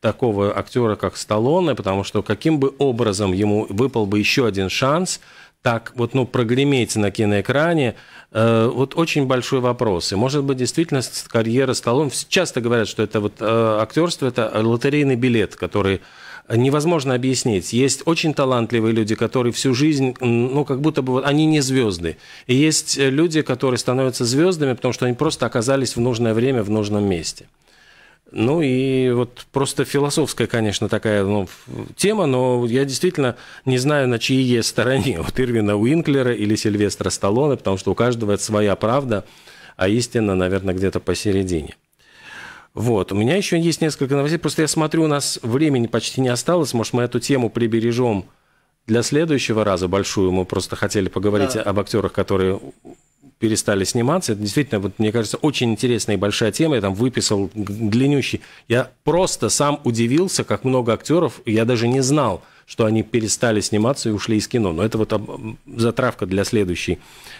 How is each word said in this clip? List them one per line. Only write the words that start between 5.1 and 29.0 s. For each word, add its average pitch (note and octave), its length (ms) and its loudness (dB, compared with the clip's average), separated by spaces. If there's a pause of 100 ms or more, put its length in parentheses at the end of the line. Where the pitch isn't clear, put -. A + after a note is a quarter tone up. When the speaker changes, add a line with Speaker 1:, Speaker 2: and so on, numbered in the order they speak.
Speaker 1:
так A#2 340 -2
вот, A#2 180 -2
ну, C3 120 2
прогреметь B2 680 0
на G2+ 160 0
киноэкране, B2 840 0 (380)
э, A2+ 420 4
вот C3 240 -2
очень D#3+ 300 0
большой B2+ 320 0
вопрос. A#2+ 540 0
И, - 20 0
может C3 280 0
быть, C#3 140 -2
действительно C3+ 440 0
с-, - 260 -8
карьера A#2+ 460 2
Сталлоне, C3 360 0
вс-, - 200 -6
часто E3+ 320 0
говорят, A#2 260 0
что - 160 -2
это G#2+ 160 -2
вот, G#2 200 -2
э, A2 420 2
актёрство — D#3+ 460 0
это A#2+ 240 -2 (120)
лотерейный C3+ 520 2
билет, A#2 400 0
который F#2+ 440 -2 (500)
невозможно C#3 680 2
объяснить. B2 580 0
Есть B2+ 320 2
очень E3 280 0
талантливые A#2 600 2
люди, A2 220 0
которые A#2+ 360 0
всю C3 220 0
жизнь, C3+ 480 2
м, B2 340 2
ну, D3 80 2
как C3+ 160 -2
будто D3+ 220 0
бы B2+ 120 -2
вот C3 120 0
они D3 200 2
не D#3 140 4
звёзды. G#2+ 560 0 (300)
И B2+ 100 2
есть, D#3 420 2
э, C3+ 120 2
люди, D#3 320 2
которые B2+ 360 0
становятся B2+ 460 0
звёздами, D3 500 2
потому B2+ 200 -2
что - 140 -4
они B2 80 0
просто D3+ 300 -2
оказались B2+ 520 0
в - 20 0
нужное A#2 340 0
время, A#2+ 300 2
в G2 60 -6
нужном G#2 340 0
месте. F2+ 420 -2 (840)
Ну C#3 300 0
и C3 500 2